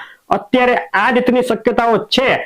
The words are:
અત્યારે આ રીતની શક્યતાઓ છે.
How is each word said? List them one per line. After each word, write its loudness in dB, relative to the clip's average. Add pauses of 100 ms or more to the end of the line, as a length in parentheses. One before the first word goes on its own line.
(360)
અત્યારે 0 (260)
આ 0
રીતની 0
શક્યતાઓ 0 (180)
છે. 2 (180)